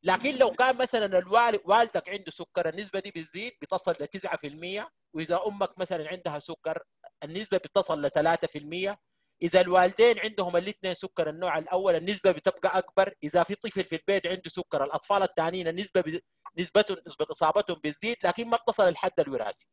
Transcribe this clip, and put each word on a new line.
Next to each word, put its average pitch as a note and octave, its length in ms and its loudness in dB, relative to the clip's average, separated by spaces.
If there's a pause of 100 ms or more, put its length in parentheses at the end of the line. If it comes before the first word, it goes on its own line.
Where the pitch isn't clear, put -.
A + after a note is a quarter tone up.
لكن A#3 320 0
لو B3+ 160 4
كان B3+ 260 2
مثلًا A3 420 0
الوالد، G#3+ 460 2
والدك G3 440 2
عنده F#3+ 220 -10
سكر، E3+ 380 -4
النسبة F#3+ 300 -8
دي G3 120 -12
بتزيد، F3+ 400 -10 (100)
بتصل F3 300 -4
لتسعة F#3 460 -6
في D3 100 -10
المية، F3+ 420 -10 (240)
وإذا E3 340 -2
أمك G3+ 320 -6
مثلًا E3+ 300 -6
عندها E3 300 -8
سكر، D#3+ 440 -8 (400)
النسبة F#3 340 -4
بتصل E3+ 440 -2
لثلاثة D#3 460 0
في D#3 100 -8
المية. F3 420 -8 (420)
إذا F3 200 4
الوالدين F#3 580 6
عندهم G3 380 -2
الاثنين F#3 360 -4
سكر E3 360 -4
النوع E3 280 -4
الأول، F3+ 380 2
النسبة F#3+ 360 2
بتبقى F3 460 0
أكبر. F#3+ 360 0 (100)
إذا E3+ 200 2
في G3 120 -2
طفل - 280 -6
في D#3+ 120 -6
البيت F#3+ 320 0
عنده F#3 220 -6
سكر، D#3 340 -4
الأطفال D#3 400 0
الثانيين E3+ 440 -2
النسبة F3 340 0
ب-، D#3+ 200 -4 (360)
نسبتهم، F#3+ 400 0 (100)
نسبة D#3 240 -4
إصابتهم D#3+ 520 0
بتزيد، G3+ 400 -4
لكن A3+ 260 -2
ما A#3 80 2
بتصل G#3+ 300 4
الحد E3+ 320 0
الوراثي. B2 540 -2